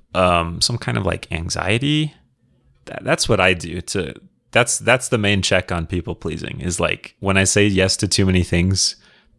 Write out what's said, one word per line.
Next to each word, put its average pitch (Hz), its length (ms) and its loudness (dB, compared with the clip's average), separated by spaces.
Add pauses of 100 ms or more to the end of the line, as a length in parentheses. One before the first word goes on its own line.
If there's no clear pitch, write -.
(140)
um, 87 460 2
some 120 160 0
kind 113 220 -4
of, 95 80 -2
like, 87 260 -4
anxiety, 104 800 -2 (720)
tha-, - 160 -12
that's - 260 -2
what 104 140 2
I 92 140 4
do 85 260 -8
to, 80 320 -6 (380)
that's, - 280 0
that's 120 300 0
the 127 80 0
main 101 240 2
check 92 320 0
on 82 140 -4
people 90 280 -4
pleasing - 460 -8
is, 85 180 -4
like, - 420 -4
when 98 180 0
I 95 60 6
say 104 220 4
yes 95 300 2
to 107 100 -2
too 95 200 2
many 92 160 4
things, 90 540 0 (420)